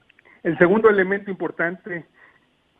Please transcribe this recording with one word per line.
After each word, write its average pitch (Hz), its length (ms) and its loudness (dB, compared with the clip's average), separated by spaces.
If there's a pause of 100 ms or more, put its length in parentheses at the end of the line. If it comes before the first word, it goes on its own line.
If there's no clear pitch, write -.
(440)
El 165 140 -2
segundo 208 320 4
elemento 196 400 0
importante, 175 760 -8 (760)